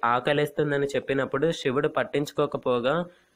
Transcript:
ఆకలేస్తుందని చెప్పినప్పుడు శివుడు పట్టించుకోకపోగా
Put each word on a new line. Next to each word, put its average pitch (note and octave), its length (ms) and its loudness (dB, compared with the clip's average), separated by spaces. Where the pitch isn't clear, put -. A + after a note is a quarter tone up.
ఆకలేస్తుందని C#3+ 800 2
చెప్పినప్పుడు C#3 680 0
శివుడు C#3+ 360 0
పట్టించుకోకపోగా C#3 1200 0